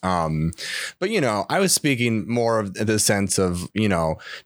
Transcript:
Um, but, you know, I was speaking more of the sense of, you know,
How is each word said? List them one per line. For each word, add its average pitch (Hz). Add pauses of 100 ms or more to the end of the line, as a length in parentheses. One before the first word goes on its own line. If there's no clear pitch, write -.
Um, 82 (480)
but, 196
you 214
know, 107
I 170
was 185
speaking 120
more 117
of 101
the 107
sense 101
of, 87
you 107
know, 82 (280)